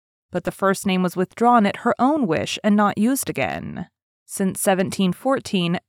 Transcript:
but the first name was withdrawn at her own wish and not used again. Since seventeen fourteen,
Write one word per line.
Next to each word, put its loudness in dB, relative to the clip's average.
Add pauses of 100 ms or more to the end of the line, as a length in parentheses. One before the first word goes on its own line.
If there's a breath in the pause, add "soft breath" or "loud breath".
(300)
but -4
the -4
first 0
name 0
was 0
withdrawn 2
at -2
her 0
own 2
wish -2
and 2
not 2
used 0
again. -6 (360)
Since -4
seventeen 0
fourteen, -2